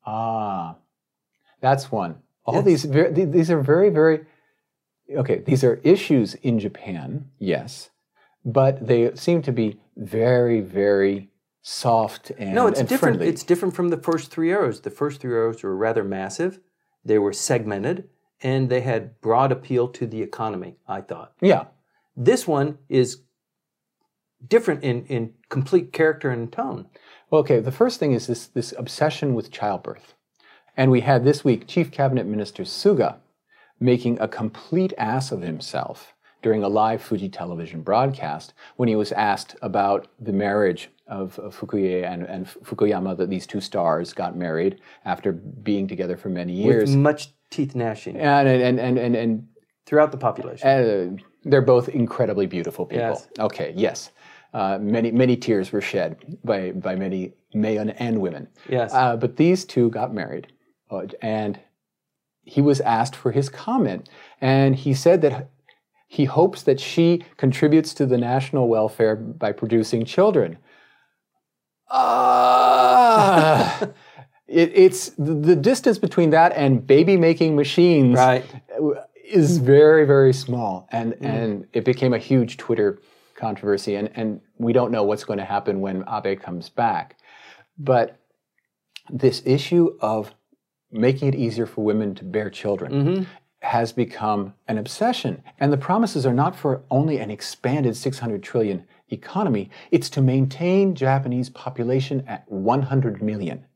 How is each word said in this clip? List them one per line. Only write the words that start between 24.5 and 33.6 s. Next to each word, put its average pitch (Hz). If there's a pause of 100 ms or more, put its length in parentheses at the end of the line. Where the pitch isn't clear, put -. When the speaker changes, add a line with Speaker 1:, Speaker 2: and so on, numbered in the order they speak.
Speaker 2:
in, 123
in 113 (160)
complete 156
character 156
and 117
tone. 233 (420)
Speaker 1:
Well, 156
okay, 131
the 123
first 240
thing 143
is -
this, 117
this -
obsession 147
with 107
childbirth. - (640)
And 131
we 123
had 127
this 143
week 127
Chief 160
Cabinet 131
Minister 104
Suga 151 (640)